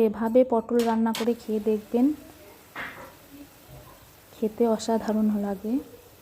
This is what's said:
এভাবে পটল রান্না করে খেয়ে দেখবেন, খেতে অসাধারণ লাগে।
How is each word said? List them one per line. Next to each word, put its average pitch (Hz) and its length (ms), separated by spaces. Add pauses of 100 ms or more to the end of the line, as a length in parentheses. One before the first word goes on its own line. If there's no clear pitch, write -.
এভাবে 226 340 (120)
পটল 226 240 (120)
রান্না 226 300
করে 233 140 (100)
খেয়ে 214 260
দেখবেন, 220 380 (2250)
খেতে 220 300 (100)
অসাধারণ 214 520 (180)
লাগে। 202 300 (480)